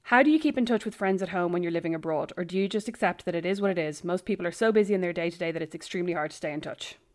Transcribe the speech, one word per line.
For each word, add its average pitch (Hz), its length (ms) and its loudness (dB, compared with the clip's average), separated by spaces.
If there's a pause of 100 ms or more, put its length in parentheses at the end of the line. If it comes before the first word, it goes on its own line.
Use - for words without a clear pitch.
How 247 160 6
do 302 80 8
you 311 80 6
keep 302 180 2
in 254 100 2
touch 226 180 0
with 208 100 -4
friends 190 280 0
at 185 60 -2
home 175 240 0
when 175 100 0
you're 170 100 -2
living 165 220 -2
abroad? 156 420 -2
Or 180 80 -4
do 175 140 -4
you 196 100 2
just 208 200 -2
accept 196 360 -2
that 175 100 -2
it 170 100 -2
is 196 160 0
what 202 120 2
it 175 60 0
is? 151 260 -4
Most 175 200 -2
people 185 220 -2
are 170 60 -2
so 220 200 2
busy 208 220 4
in 185 60 2
their 175 120 0
day-to-day 170 400 -2
that 160 100 -4
it's 156 120 -8
extremely 175 380 -4
hard 151 180 -2
to - 60 -16
stay 156 160 -6
in 147 80 -4
touch. - 360 -12 (180)